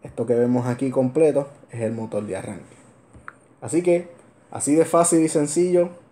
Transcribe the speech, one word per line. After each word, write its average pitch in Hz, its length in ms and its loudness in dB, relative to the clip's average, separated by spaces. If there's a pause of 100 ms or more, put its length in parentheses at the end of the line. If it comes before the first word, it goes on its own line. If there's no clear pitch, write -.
Esto - 240 -8
que 120 80 0
vemos 120 320 2
aquí 123 240 -2
completo 135 580 2 (240)
es 113 100 -8
el 113 100 -2
motor 110 340 -8
de 110 120 -8
arranque. 104 380 -14 (880)
Así 156 220 -2
que, 175 240 2 (420)
así - 240 -2
de 160 120 6
fácil 170 380 2
y 156 60 0
sencillo 175 600 0 (220)